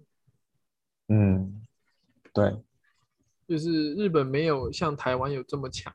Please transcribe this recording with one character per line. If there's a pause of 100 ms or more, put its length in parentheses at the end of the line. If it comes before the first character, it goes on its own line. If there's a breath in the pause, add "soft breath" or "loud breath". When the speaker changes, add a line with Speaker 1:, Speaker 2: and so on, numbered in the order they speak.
(1080)
Speaker 1:
嗯， (680)
对。 (840)
Speaker 2:
就
是
日
本
没
有
像
台
湾
有
这
么
强